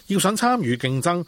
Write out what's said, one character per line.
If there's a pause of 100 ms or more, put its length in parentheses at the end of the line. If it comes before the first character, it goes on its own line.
要
想
參
與
競
爭